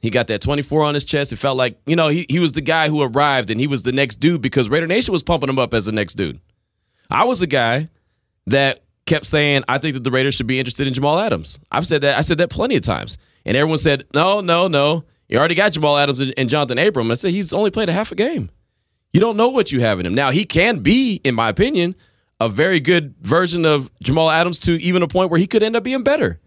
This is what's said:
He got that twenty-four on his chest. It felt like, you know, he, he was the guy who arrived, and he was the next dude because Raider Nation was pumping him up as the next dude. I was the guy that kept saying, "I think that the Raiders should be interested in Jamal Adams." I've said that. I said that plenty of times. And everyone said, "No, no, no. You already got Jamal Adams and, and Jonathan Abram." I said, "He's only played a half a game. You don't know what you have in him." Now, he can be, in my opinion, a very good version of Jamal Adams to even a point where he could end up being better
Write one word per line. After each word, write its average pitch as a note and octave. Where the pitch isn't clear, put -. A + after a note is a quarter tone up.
He A#2
got A2+
that G#2+
twenty-four D3
on D3
his C#3+
chest. C#3+
It A#2
felt C3+
like, B2+
you D3+
know, E3
he, D#3
he D3
was E3
the D#3
guy D#3+
who D3+
arrived, C3
and A2
he C3+
was C#3
the B2
next C3+
dude F3
because B2+
Raider D#3+
Nation G3
was E3+
pumping D3
him C3+
up A#2+
as A2
the G#2+
next G#2
dude. D#2
I D#3+
was A#3+
the F3+
guy C3+
that C3+
kept D#3
saying, D3
"I C3
think C#3+
that B2+
the B2
Raiders C3
should B2
be B2+
interested C3
in C3
Jamal D3
Adams." F#3+
I've E3
said E3
that. C#3
I D3
said D3+
that F3
plenty B3
of C#3+
times. D2
And A2+
everyone D#3
said, C#3
"No, F#3+
no, F3
no. D3+
You A2+
already E3
got G3
Jamal D3+
Adams C#3+
and, C3
and C3
Jonathan B2+
Abram." C#3+
I A#2
said, F#3
"He's F#3
only G3+
played G#3+
a E3
half G3+
a -
game. G#3+
You E3+
don't A3
know A3+
what B3+
you B2+
have G#2+
in F2+
him." F2+
Now, C3+
he F3
can G3
be, A3
in C3
my A2+
opinion, F#3
a A2+
very D#3
good D#3
version E3
of D3
Jamal D#3+
Adams E3+
to E3+
even F3+
a E3
point F3+
where E3
he F#3
could G#3+
end A3
up A3
being B3+
better B3